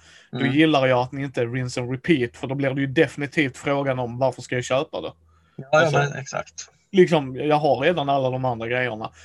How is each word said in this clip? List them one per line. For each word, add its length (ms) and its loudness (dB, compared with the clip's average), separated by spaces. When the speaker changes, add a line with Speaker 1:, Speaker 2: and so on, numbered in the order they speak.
Speaker 1:
då 80 -10
Speaker 2:
Mm. 140 0
Speaker 1:
gillar 340 4
jag 120 4
att 120 -2
ni 120 -8
inte 220 -4
rinse 360 -6
and 100 -6
repeat, 460 0
för 100 -8
då 80 -4
blir 140 -2
det 120 -4
ju 60 -2
definitivt 680 0
frågan 420 -2
om 200 -6
varför 220 0
ska 140 -8
jag 80 -4
köpa 380 -2
det? 100 -8
Speaker 2:
Ja, 160 -14
ja, 100 6
Speaker 1:
Alltså, 160 2
Speaker 2:
men 180 0
exakt. 540 -10
Speaker 1:
liksom, 440 4
jag 200 0
har 260 2
redan 280 0
alla 200 0
de 160 -4
andra 220 -4
grejerna. 440 -4